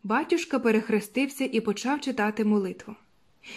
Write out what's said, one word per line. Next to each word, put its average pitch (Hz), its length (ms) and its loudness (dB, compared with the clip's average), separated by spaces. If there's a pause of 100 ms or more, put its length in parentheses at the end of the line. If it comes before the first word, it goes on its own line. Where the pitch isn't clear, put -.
Батюшка 285 540 0
перехрестився 226 920 0
і 220 100 2
почав 240 400 -2
читати 214 440 0
молитву. 208 500 0 (600)